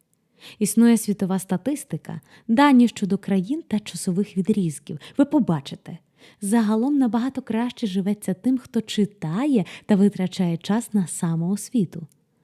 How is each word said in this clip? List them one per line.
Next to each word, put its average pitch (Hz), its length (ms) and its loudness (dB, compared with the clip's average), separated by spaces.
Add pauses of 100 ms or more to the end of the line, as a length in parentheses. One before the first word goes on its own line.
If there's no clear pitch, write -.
(580)
Існує 233 380 4
світова 190 420 -2
статистика, 180 800 -6 (280)
дані 240 400 6
щодо 196 300 -2
країн 202 500 -2
та 214 120 -2
часових 190 560 -4
відрізків. 180 640 -2 (200)
Ви 277 60 4
побачите, 175 760 -2 (420)
загалом 220 580 0
набагато 247 440 0
краще 233 440 -4
живеться 196 480 -2
тим, 262 240 0
хто - 220 -6
читає 214 840 -2 (220)
та 214 100 4
витрачає 180 600 2
час 214 380 -4
на 190 120 0
самоосвіту. 170 1000 -4 (380)